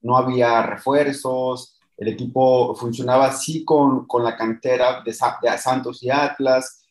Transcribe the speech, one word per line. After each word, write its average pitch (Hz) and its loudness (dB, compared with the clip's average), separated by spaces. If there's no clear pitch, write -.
No 123 2
había 123 2
refuerzos, 127 -2
el 107 -4
equipo 127 2
funcionaba 123 0
así - -4
con, 139 2
con 120 0
la 113 -2
cantera 123 0
de 113 -8
Sa-, - -4
de 117 0
Santos 127 -4
y 123 -4
Atlas 135 0